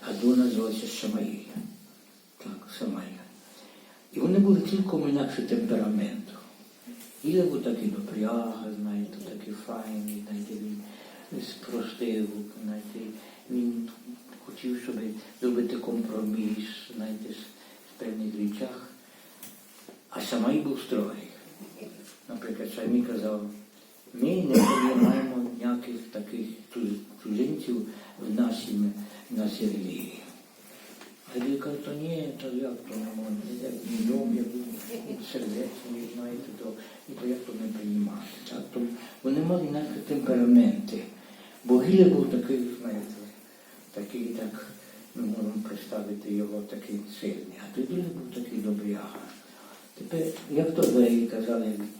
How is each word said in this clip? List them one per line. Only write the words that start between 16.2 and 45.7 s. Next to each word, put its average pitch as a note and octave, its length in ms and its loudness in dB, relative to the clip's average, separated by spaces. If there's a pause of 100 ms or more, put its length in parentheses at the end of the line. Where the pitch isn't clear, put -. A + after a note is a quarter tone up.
знаєте, G#2+ 320 -6
з, - 80 -8
з - 600 -20
певних A2 360 -4
речах. - 560 -4 (1200)
А - 100 -6
Шамай A#3+ 380 4
був C#3 280 0
строгий. - 420 -2 (1000)
Наприклад, G#3 460 -8
Шамай A2+ 280 4
казав, G#2 480 -2 (680)
ми - 80 4
не F3+ 260 4
приймаємо B2+ 840 8 (220)
ніяких A#2+ 380 -2 (160)
таких G#2+ 340 -6 (280)
чуз-, G#2 240 -2 (240)
чужинців A#2+ 540 0 (520)
в G#3 120 0
нашім, G#2 520 2 (380)
в A#2 80 -2
нашій G#2+ 280 0
релігії. - 520 -4 (1160)
А - 80 -2
він C#3 140 2
каже, C#3+ 180 -4
«То C#3+ 140 -6 (120)
ні, D#3 260 -4 (140)
то C3+ 40 -6 (100)
як B2 200 -2 (120)
то G#2+ 100 -10
не A2 80 -4 (100)
можна? - 240 -4 (220)
Як C4 100 -6 (180)
мій A#2 220 0
дом, - 240 2
як A#3 100 2 (840)
сердечний, A#2 720 -6 (120)
знаєте, A#2+ 340 -8 (140)
то, A2+ 80 -6 (380)
і C3 120 -10
то B2 80 -4
як B2 160 0
то A#2 80 -12
не A2 160 -4 (100)
приймати?» G#2 480 -2 (240)
Так, - 120 -8 (120)
то B2 60 -2 (420)
вони C#3 220 2
мали E3+ 220 4
інакші D3 420 -2
темпераменти. - 920 8 (600)
Бо B2 180 8
Гілель F#3+ 280 12
був - 200 4
такий, B2 300 2 (200)
знаєте, G#2+ 340 -6 (800)
такий, A2 300 -6
так, A2 420 -6 (480)
ми - 80 -4
можемо G#2+ 320 0 (140)
представити G2+ 680 -6